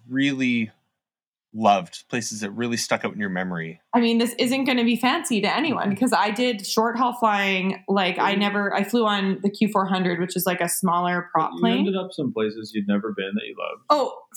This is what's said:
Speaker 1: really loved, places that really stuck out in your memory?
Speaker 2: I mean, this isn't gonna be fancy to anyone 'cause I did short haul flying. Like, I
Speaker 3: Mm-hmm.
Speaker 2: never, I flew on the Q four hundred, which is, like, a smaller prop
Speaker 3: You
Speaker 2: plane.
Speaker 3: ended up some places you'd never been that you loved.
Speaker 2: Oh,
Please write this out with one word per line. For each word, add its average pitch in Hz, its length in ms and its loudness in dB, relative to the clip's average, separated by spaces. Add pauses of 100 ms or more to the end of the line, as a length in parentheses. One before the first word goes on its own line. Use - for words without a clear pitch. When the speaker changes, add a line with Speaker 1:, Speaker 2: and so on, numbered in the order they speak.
Speaker 1:
really 127 640 0 (840)
loved, 101 540 2
places 117 340 -6
that 101 100 -6
really 117 260 -4
stuck - 260 -2
out 101 100 -4
in 104 60 -10
your 104 100 -2
memory? 90 520 -6 (120)
Speaker 2:
I 240 60 4
mean, 233 200 2
this 240 180 0
isn't 262 280 0
gonna 247 180 2
be 233 120 2
fancy 254 460 0
to 185 120 0
anyone 208 420 0
'cause 240 180 0
I 190 160 2
did 220 360 -2
short 233 320 0
haul 240 160 2
flying. 196 760 0
Like, 185 320 0
I 175 120 4
Speaker 3:
Mm-hmm. 196 80 0
Speaker 2:
never, 202 360 0
I 202 80 2
flew 226 220 2
on 196 360 2
the 202 80 2
Q 208 220 0
four 190 140 2
hundred, 180 340 0
which 180 160 -4
is, 175 100 0
like, 180 160 0
a 170 80 0
smaller 175 640 0
prop 160 220 2
Speaker 3:
You - 40 -8
Speaker 2:
plane. - 200 4
Speaker 3:
ended 196 160 2
up 180 160 -4
some 139 200 -4
places 110 440 -4
you'd 101 120 -2
never 101 240 0
been 98 240 -4
that 110 100 -4
you - 120 -12
loved. - 320 -10
Speaker 2:
Oh, 294 260 2 (220)